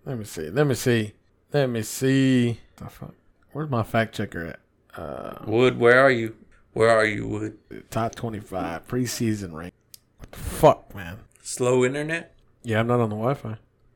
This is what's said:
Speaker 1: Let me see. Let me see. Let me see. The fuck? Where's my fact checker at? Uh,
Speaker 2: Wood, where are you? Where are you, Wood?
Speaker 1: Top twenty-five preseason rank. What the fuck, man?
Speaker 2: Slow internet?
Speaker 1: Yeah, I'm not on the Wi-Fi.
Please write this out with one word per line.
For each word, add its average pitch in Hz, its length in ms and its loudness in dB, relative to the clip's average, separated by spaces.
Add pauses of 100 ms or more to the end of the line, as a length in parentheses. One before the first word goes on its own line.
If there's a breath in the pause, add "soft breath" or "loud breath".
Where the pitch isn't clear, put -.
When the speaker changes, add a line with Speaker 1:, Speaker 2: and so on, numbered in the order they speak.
Speaker 1:
Let 135 120 -6
me 107 80 -8
see. 78 240 -10
Let 135 160 2
me 139 80 2
see. 113 400 0 (400)
Let 139 160 2
me 117 140 -4
see. 131 760 2 (180)
The - 120 -14
fuck? - 240 -18 (380)
Where's 151 180 -8
my 117 140 0
fact 110 320 -2
checker 90 320 -6
at? - 120 -14 (400)
Uh, 71 360 -10 (100)
Speaker 2:
Wood, 120 340 4
where 120 220 8
are 135 100 6
you? 113 240 -2 (380)
Where 113 160 4
are 110 160 6
you, 107 220 -2
Wood? 107 300 -6 (340)
Speaker 1:
Top 113 240 -4
twenty-five 95 720 -8
preseason 110 640 -4
rank. 85 200 -14 (440)
What - 140 -20
the - 80 -18
fuck, - 560 2
man? 95 240 -12 (240)
Speaker 2:
Slow 127 420 2
internet? 151 480 -4 (300)
Speaker 1:
Yeah, 110 160 0
I'm 117 80 0
not 120 140 2
on 110 80 0
the 107 60 -6
Wi-Fi. 113 420 -4 (380)